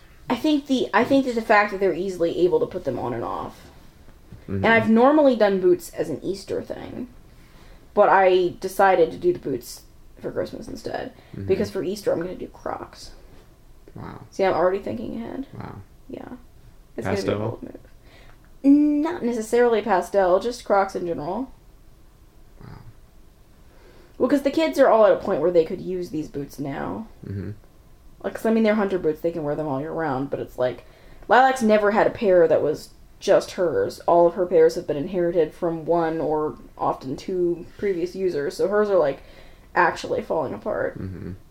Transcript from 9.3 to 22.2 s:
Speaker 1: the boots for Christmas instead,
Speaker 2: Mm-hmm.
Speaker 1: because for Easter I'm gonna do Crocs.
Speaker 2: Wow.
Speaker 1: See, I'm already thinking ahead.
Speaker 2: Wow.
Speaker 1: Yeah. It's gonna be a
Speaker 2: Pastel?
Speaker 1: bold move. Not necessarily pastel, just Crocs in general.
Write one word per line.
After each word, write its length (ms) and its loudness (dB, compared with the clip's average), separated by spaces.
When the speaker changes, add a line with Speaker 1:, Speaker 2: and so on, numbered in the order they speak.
Speaker 1:
the 60 -12
boots 420 -10
for 100 -8
Christmas 360 -8
instead, 440 -10
Speaker 2:
Mm-hmm. 120 -10
Speaker 1:
because 240 0
for 120 -6
Easter 300 -4
I'm 60 -2
gonna 160 -8
do 120 -12
Crocs. 640 -12
Speaker 2:
Wow. 340 -14
Speaker 1:
See, 160 -4
I'm 80 2
already 260 0
thinking 420 -8
ahead. 260 -10
Speaker 2:
Wow. 200 -14
Speaker 1:
Yeah. 200 -14
It's 120 -8
gonna 100 -2
be 60 -4
a 20 -8
Speaker 2:
Pastel? 140 -2
Speaker 1:
bold 240 -6
move. 1400 -2
Not 200 -6
necessarily 580 2
pastel, 580 2
just 260 -6
Crocs 300 2
in 120 -6
general. 440 -6